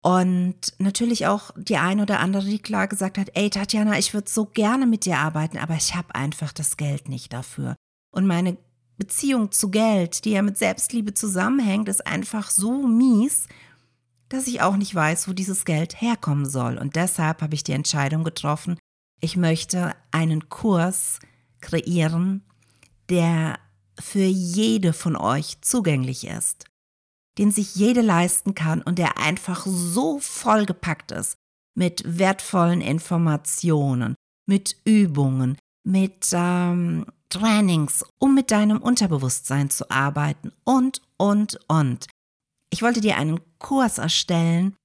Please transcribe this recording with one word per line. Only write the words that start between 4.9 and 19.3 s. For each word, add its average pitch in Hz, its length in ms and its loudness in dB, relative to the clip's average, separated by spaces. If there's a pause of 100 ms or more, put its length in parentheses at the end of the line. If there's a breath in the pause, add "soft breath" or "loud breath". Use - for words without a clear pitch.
dir 170 140 0
arbeiten, 156 400 -2
aber 165 160 -4
ich - 220 -2
hab 175 180 -8
einfach 143 380 -6
das - 240 -2
Geld 143 320 -6
nicht 127 240 -10
dafür.“ 127 420 -8 (400)
Und 190 120 0
meine 180 300 0 (420)
Beziehung 226 520 -2
zu 202 200 0
Geld, 208 540 2
die 214 60 -2
ja 196 120 2
mit 202 140 0
Selbstliebe 208 560 -2
zusammenhängt, 208 760 0
ist - 180 -2
einfach 196 440 -6
so 254 360 0
mies, 240 600 4 (800 loud breath)
dass 262 180 -4
ich - 160 -2
auch 190 140 2
nicht 196 180 -2
weiß, 160 320 0
wo 190 60 -6
dieses 190 320 -2
Geld 160 360 -2
herkommen 147 480 0
soll. 123 300 -2
Und 143 160 -6
deshalb 160 480 0
habe 151 140 -4
ich 143 80 -6
die - 80 -6
Entscheidung 147 500 -2
getroffen, 160 560 -4 (420)
ich 170 160 -4